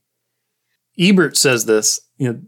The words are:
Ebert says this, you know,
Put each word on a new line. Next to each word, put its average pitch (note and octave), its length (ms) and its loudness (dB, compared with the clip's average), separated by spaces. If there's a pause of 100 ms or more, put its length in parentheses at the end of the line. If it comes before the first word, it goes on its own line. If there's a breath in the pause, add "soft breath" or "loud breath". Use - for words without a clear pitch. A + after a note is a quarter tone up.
(1000)
Ebert F3+ 380 2
says A#2+ 300 0
this, A2 340 0 (160)
you B2 160 -4
know, B2+ 160 -14